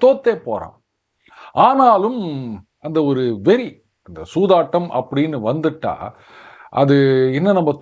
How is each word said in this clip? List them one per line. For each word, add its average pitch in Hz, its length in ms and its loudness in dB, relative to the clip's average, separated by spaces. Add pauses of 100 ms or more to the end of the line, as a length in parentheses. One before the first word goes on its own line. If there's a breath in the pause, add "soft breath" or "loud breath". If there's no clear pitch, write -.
தோத்தே 262 300 2
போறான். - 460 -10 (720 loud breath)
ஆனாலும் 240 680 2 (580)
அந்த 156 240 -4
ஒரு 131 400 -2
வெறி, 202 400 0 (200)
அந்த 80 200 -18 (120)
சூதாட்டம் 175 540 2
அப்படின்னு 139 520 -4
வந்துட்டா, 127 720 -6 (560 loud breath)
அது 135 640 2
என்ன, 185 180 0
நம்ம 151 300 -2